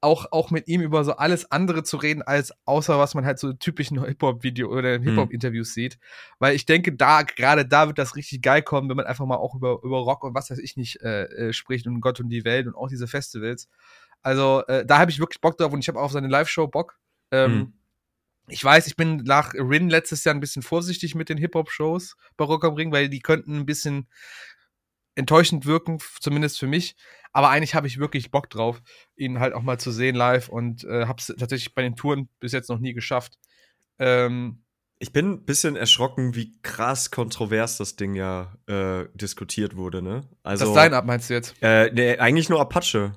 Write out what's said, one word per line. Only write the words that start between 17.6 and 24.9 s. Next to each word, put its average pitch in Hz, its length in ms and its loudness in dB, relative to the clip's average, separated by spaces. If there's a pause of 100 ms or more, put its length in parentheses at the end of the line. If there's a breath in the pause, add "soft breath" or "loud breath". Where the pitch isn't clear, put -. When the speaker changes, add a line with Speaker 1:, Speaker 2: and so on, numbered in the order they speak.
Speaker 1:
ich - 140 -12
weiß, 151 220 8
ich 139 120 -10
bin 160 280 0
nach 139 300 2
Rin 151 340 2
letztes 160 340 0
Jahr 151 120 2
ein 143 60 -4
bisschen 139 200 -8
vorsichtig 170 540 -4
mit 160 140 -6
den 156 100 -4
Hip-Hop-Shows 160 760 -4 (220 soft breath)
bei 151 80 0
Rock 156 180 0
am 156 120 2
Ring, 160 160 -4
weil 143 180 2
die 139 120 -8
könnten 156 360 0
ein 143 80 -4
bisschen 143 420 -4 (1080 loud breath)